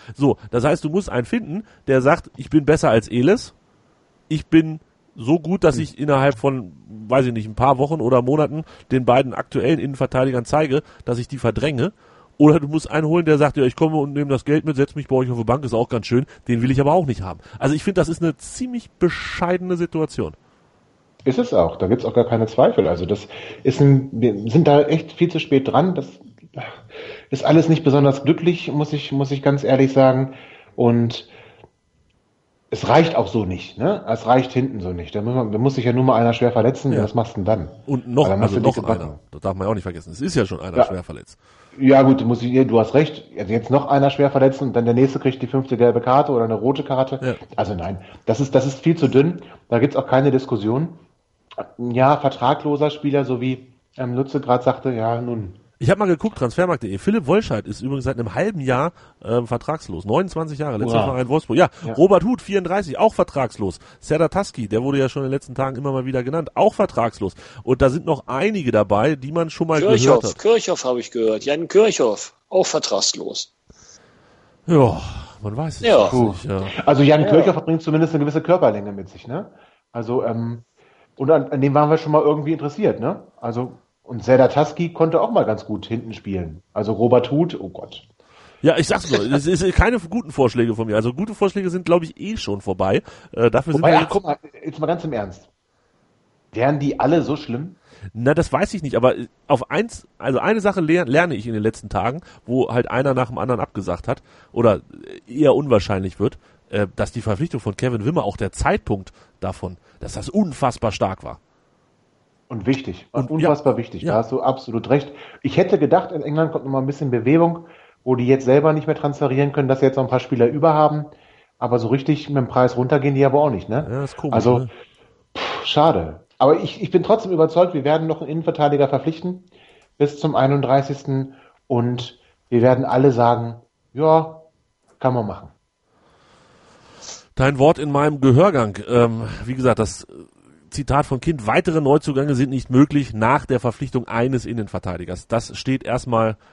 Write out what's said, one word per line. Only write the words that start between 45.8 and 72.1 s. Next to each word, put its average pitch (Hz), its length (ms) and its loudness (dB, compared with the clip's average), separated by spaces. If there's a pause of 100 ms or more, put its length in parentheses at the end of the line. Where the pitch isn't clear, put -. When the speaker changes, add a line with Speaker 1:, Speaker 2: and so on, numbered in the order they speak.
Speaker 2:
Karte 135 320 2
oder 117 120 2
eine 113 100 -2
rote 135 280 -2
Karte. 131 400 -2
Speaker 1:
Ja. 127 120 -2 (200)
Speaker 2:
Also 98 200 -4
nein, 92 240 -8 (280)
das 113 140 -2
ist, 135 160 -4
das 131 100 4
ist 135 140 -8
viel 165 160 2
zu 143 100 0
dünn. 139 340 2 (280)
Da 117 100 0
gibt's 120 180 0
auch 131 120 -2
keine 135 240 4
Diskussion. 127 560 -2 (920)
Ja, 123 380 2
vertragloser 147 760 0
Spieler, 143 340 -2
so 123 160 -4
wie, 127 280 -4 (280)
ähm, 123 180 -6
Lutze 127 260 -2
grad 123 240 2
sagte, 131 280 0
ja 117 280 -2
nun, 110 340 -8 (300)
Speaker 1:
Ich 117 60 2
hab 196 80 4
mal 208 80 0
geguckt, 185 320 -2
Transfermarkt 165 420 -2
punkt 98 140 -8
de. 95 40 -8
Philipp 202 280 -2
Wollscheid 156 400 0
ist - 160 -10
übrigens 131 220 -6
seit 127 140 -4
einem 113 160 -8
halben 175 280 -4
Jahr, 131 320 -2 (280)
ähm, 117 240 -2
vertragslos. 117 600 -8
Neunundzwanzig 160 520 -2
Jahre, 143 200 -6
letzter 117 160 -2
Speaker 2:
Hurra. 110 160 -2
Speaker 1:
Verein 127 180 -4
Wolfsburg. 135 300 0
Ja, 175 100 6 (180)
Speaker 2:
Ja. 113 60 -6
Speaker 1:
Robert 175 320 6
Huth, 233 160 0
vierunddreißig, 185 580 -4
auch 214 140 2
vertragslos. 117 680 -4 (200)
Serdar 156 300 0
Taski, 185 360 -6
der 107 160 -2
wurde 139 140 -2
ja 135 140 0
schon 139 140 -8
in - 20 -6
den 131 60 -4
letzten 135 220 -8
Tagen 135 220 -4
immer 143 160 -4
mal 131 140 -4
wieder 131 160 -4
genannt, 143 320 -6
auch 202 180 2
vertragslos. 113 640 -2 (300)
Und 127 180 2
da 131 80 6
sind 151 160 -6
noch 156 220 -2
einige 147 440 -2
dabei, 104 420 2
die 135 160 -10
man 165 200 -4
schon - 180 -6
mal 156 100 2
Speaker 3:
Kirchhoff, 139 420 4
Speaker 1:
gehört - 40 -10
hat. 101 140 -6
Speaker 3:
Kirchhoff 196 480 0
habe 123 140 -2
ich - 100 -12
gehört. 110 340 -2
Jan 151 240 -4
Kirchhoff, 165 640 2 (160)